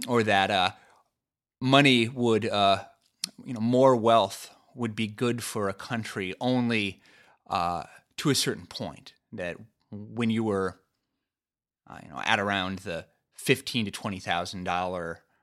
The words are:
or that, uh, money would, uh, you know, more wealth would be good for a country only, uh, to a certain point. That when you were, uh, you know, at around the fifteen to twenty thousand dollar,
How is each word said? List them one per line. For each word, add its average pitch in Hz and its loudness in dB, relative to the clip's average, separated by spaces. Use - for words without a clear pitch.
or 120 2
that, 98 4
uh, 95 2
money 131 6
would, 117 2
uh, 98 2
you 131 -12
know, 110 -8
more 127 6
wealth 113 2
would 117 -6
be 110 -2
good 117 -4
for 101 -4
a 95 -6
country 107 -8
only, 117 -2
uh, 87 -2
to 156 -2
a 135 4
certain 104 -4
point. - -14
That 90 -8
when 110 -6
you 113 0
were, 95 -2
uh, - -20
you - -20
know, 71 -10
at 110 2
around 95 -2
the 87 -10
fifteen 123 -2
to 98 -6
twenty 95 -8
thousand 90 -6
dollar, 90 -4